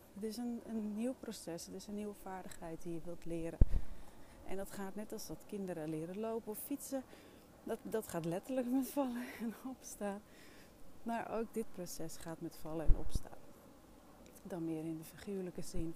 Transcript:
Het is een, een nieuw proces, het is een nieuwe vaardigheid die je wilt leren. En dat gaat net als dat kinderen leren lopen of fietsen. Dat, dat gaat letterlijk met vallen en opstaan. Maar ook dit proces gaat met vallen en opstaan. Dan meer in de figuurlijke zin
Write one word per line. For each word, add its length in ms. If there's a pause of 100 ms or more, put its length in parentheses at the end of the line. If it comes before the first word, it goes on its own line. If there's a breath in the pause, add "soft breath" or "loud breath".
(140)
Het 100
is 140
een, 280
een 300
nieuw 240
proces, 460
het 100
is 120
een 80
nieuwe 260
vaardigheid 600
die 120
je 100
wilt 220
leren. 340 (880 loud breath)
En 100
dat 140
gaat 240
net 160
als 160
dat 180
kinderen 440
leren 300
lopen 320
of 80
fietsen. 440 (600 loud breath)
Dat, 180
dat 260
gaat 180
letterlijk 460
met 160
vallen 360 (160)
en 140 (160)
opstaan. 520 (880 loud breath)
Maar 240
ook 220
dit 200
proces 440
gaat 240
met 140
vallen 320
en 100
opstaan. 400 (1080)
Dan 220
meer 180
in 140
de 60
figuurlijke 580
zin 340